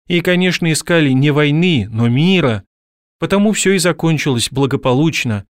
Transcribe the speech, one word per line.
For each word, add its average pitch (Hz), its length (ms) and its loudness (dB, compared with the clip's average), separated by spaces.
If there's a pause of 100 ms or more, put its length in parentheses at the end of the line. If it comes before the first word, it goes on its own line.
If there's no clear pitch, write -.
И, 175 140 0
конечно, 175 500 0
искали 156 400 0
не 135 200 2
войны, 147 580 0
но 117 200 0
мира. 143 540 0 (540)
Потому 196 360 0
всё 190 180 0
и 196 80 2
закончилось 156 720 0
благополучно. 131 1000 -2